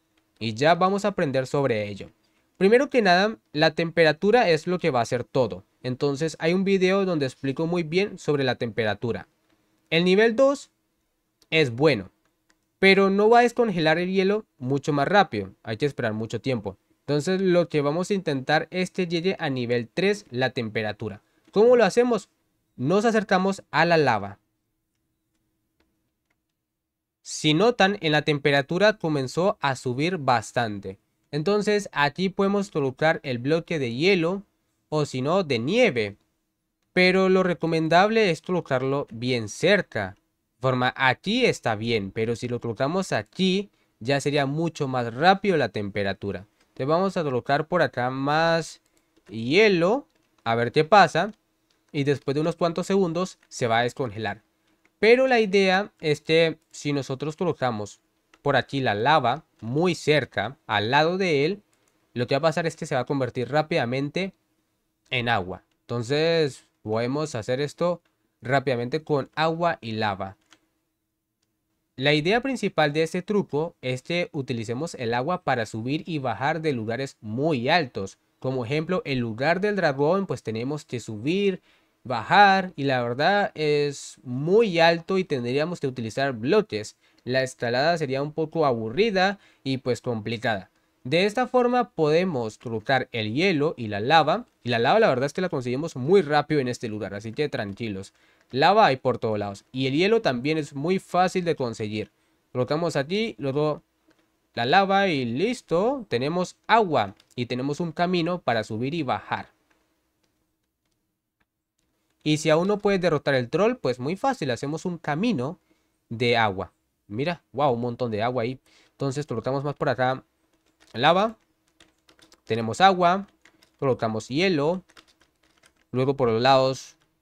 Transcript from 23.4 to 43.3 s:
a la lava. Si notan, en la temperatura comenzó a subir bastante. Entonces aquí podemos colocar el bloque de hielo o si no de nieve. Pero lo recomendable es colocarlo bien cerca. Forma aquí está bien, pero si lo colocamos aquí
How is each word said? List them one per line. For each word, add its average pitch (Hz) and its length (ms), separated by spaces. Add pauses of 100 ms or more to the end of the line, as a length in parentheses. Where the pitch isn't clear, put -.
a 151 140
la 170 140
lava. 107 400 (2750)
Si - 320
notan, 196 480
en 156 120
la 151 100
temperatura 151 720
comenzó 156 680
a 135 160
subir 143 400
bastante. 110 840 (320)
Entonces 202 640
aquí 147 380
podemos 196 400
colocar 151 520
el 127 160
bloque 160 400
de 120 160
hielo 180 480 (460)
o 151 160
si 127 160
no 170 240
de 131 140
nieve. 127 580 (800)
Pero 185 340
lo 185 140
recomendable 175 880
es 156 100
colocarlo 139 720
bien 117 400
cerca. 147 640 (420)
Forma 127 380
aquí 156 480
está 127 300
bien, 107 380
pero 113 220
si 117 140
lo 120 120
colocamos 139 520
aquí 185 560 (320)